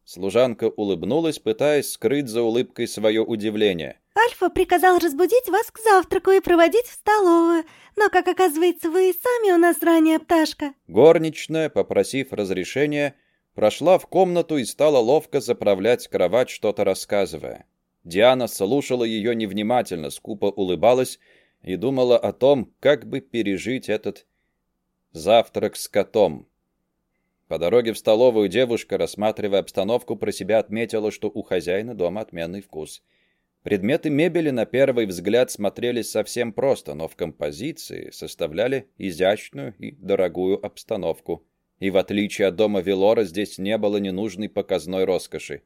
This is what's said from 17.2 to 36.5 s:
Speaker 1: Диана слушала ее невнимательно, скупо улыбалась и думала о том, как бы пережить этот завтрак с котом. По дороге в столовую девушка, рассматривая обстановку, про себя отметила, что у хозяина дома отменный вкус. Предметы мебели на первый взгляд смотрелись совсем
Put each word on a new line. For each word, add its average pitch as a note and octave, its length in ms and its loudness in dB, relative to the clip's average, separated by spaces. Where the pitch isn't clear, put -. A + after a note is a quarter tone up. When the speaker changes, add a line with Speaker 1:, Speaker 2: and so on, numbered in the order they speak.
Speaker 1:
Диана A2+ 440 2
слушала B2 580 -2
ее A2 280 -2
невнимательно, G#2 760 -4
скупо G#2+ 380 -6
улыбалась G2+ 720 0
и F2+ 140 -6
думала B2 400 2
о G#2+ 160 -2
том, C3+ 480 0
как C3+ 260 0
бы C3+ 140 -8
пережить G2+ 680 -6
этот G#2 380 -6
завтрак G2+ 640 0
с - 120 -12
котом. F#2+ 600 0
По E2 100 -6
дороге A2 360 2
в - 40 -8
столовую A2 520 4
девушка, A2+ 480 -2
рассматривая G2 640 -2
обстановку, G#2+ 560 -4
про G#2 160 -4
себя G#2 280 -2
отметила, G#2+ 520 -4
что G#2 180 -8
у G#2 140 -8
хозяина F#2+ 520 -4
дома F#2 260 -4
отменный F2 400 -10
вкус. - 400 -16
Предметы A2 460 -2
мебели D#3 400 0
на A#2 160 -2
первый A#2+ 400 2
взгляд G2+ 440 0
смотрелись A2 640 -6
совсем A#2 420 -4